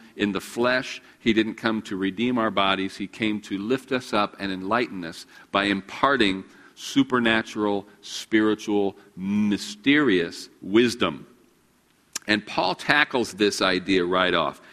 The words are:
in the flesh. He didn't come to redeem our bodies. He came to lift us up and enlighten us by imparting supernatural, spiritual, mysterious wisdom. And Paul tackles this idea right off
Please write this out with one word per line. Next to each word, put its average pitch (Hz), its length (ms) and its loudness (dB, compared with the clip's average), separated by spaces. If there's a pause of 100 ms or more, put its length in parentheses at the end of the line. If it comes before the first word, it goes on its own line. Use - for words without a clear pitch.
(160)
in 104 160 0
the 95 100 -4
flesh. 123 580 -2 (200)
He 117 120 0
didn't 110 260 2
come 110 260 -2
to 104 120 -8
redeem 107 440 -2
our 110 100 0
bodies. 95 480 0
He 101 80 -8
came 107 360 -4
to 98 180 -6
lift 127 320 -4
us 127 220 -6
up 104 260 0
and 98 120 -6
enlighten 95 540 -4
us - 220 -14 (240)
by 98 140 2
imparting 101 800 2 (380)
supernatural, 113 1040 2 (140)
spiritual, 104 960 0 (220)
mysterious 101 1300 0 (140)
wisdom. 98 640 2 (1000)
And 104 220 -2
Paul 185 260 -2
tackles 143 600 -2
this 101 280 0
idea 92 440 0
right 90 280 2
off 76 280 -2 (100)